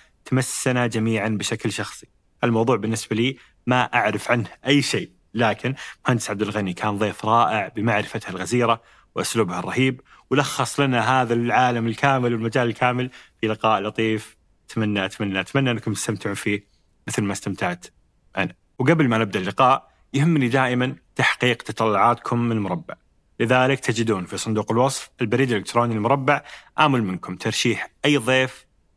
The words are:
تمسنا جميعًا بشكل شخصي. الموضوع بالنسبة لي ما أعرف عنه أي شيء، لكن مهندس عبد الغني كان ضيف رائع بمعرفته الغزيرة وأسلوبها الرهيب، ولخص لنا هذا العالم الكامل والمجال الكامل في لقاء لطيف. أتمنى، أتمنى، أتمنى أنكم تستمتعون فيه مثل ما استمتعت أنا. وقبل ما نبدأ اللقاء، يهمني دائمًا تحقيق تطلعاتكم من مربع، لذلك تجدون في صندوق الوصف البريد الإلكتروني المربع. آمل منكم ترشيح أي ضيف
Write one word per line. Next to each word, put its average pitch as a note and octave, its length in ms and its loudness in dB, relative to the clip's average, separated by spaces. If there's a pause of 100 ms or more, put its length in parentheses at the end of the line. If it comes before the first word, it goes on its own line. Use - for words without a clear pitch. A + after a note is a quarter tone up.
(260)
تمسنا B2 640 0
جميعًا A2 420 0
بشكل A2 420 -2
شخصي. - 360 -10 (360)
الموضوع A#2 320 4
بالنسبة A2 400 -2
لي B2 220 0 (300)
ما B2+ 140 4
أعرف G#2+ 500 0
عنه A#2+ 160 0 (200)
أي C#3+ 140 4
شيء، G2+ 300 -4 (220)
لكن A#2+ 420 0 (320)
مهندس B2 220 0
عبد G#2 120 -4
الغني G2+ 320 -2
كان G#2 240 -4
ضيف G2+ 280 -2
رائع A2 420 2
بمعرفته G#2+ 640 -2
الغزيرة A2+ 520 0 (340)
وأسلوبها F#2 440 -2
الرهيب، B2 420 -2 (280)
ولخص C3+ 500 -2
لنا B2+ 420 2
هذا A#2 120 0
العالم A#2 540 2
الكامل B2 460 0
والمجال A#2 340 0
الكامل B2 420 -2 (320)
في A2 60 0
لقاء G#2+ 340 0
لطيف. G#2+ 560 -4 (320)
أتمنى، G#2 360 -2
أتمنى، F#2+ 340 -4
أتمنى C3 320 0
أنكم A2 220 -4
تستمتعون G#2 420 -4
فيه G2+ 320 -4 (400)
مثل - 140 -2
ما G2+ 120 0
استمتعت F#2 520 -6 (520)
أنا. F#2+ 180 -4 (240)
وقبل D3+ 280 4
ما A#2 100 2
نبدأ G#2+ 220 0
اللقاء، B2+ 520 2 (220)
يهمني C#3+ 340 4
دائمًا B2+ 480 0 (200)
تحقيق - 460 0
تطلعاتكم A2+ 800 0
من A#2 200 0
مربع، F2+ 360 -6 (440)
لذلك B2+ 400 2
تجدون A2 460 0
في G2 120 -10
صندوق G#2+ 340 -2
الوصف B2+ 380 0 (120)
البريد B2 300 0
الإلكتروني A#2 440 0
المربع. C3+ 480 2 (360)
آمل C#3 240 4
منكم F#2 320 -6
ترشيح - 560 -2 (140)
أي D3 120 4
ضيف C3 480 0 (320)